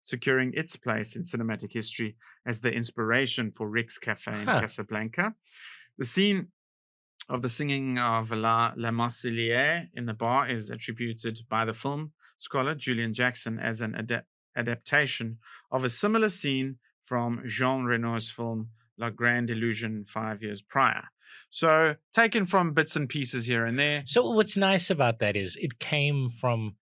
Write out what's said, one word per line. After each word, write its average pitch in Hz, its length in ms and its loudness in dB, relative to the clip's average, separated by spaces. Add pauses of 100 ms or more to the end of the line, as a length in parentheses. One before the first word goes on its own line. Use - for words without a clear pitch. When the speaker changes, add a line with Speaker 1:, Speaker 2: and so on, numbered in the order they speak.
Speaker 1:
securing 131 540 0
its 156 200 -4
place 110 400 -4
in 113 80 -8
cinematic 113 500 -6
history 110 420 -6 (300)
as 113 160 -6
the 120 100 0
inspiration 117 800 -2
for 110 180 -6
Rick's 113 280 -4
Cafe 113 340 -6 (100)
in 104 60 -4
Speaker 2:
Huh. 165 140 4
Speaker 1:
Casablanca. 113 760 -4 (640)
The 135 80 -4
scene 190 420 2 (840)
of 127 120 -4
the 123 80 -2
singing 135 480 -2
of 113 340 0
La, 113 460 2
La 117 140 -2
Marseillaise 120 1000 0
in 123 120 -8
the 110 80 -4
bar 120 360 2
is 110 200 -4
attributed 113 680 -6 (100)
by 113 160 2
the 110 80 -2
film 143 380 -6 (260)
scholar 139 380 -2
Julian 117 380 -2
Jackson 117 460 -2
as 113 220 -2
an 110 140 -4
ad-, 117 280 -4 (320)
adaptation 117 840 0 (340)
of 131 120 0
a 127 60 2
similar 214 400 2
scene 135 480 -2 (260)
from 120 420 -2
Jean 127 400 0
Renoir's 117 440 0
film 113 400 -4 (280)
La 117 120 -4
Grande 120 400 2
Illusion 110 560 -2
five 110 380 -6
years 104 180 -8
prior. 120 420 2 (460)
So 156 460 6 (180)
taken 226 320 4
from 175 280 4
bits 151 220 2
and 147 140 0
pieces 127 380 -2
here 117 180 2
and 120 120 0
there. 147 280 0
Speaker 2:
So 240 260 4
what's 214 240 4
nice 190 340 4
about 127 300 4
that 104 160 2
is 98 220 -2
it - 220 -6
came 143 500 0
from 113 520 -2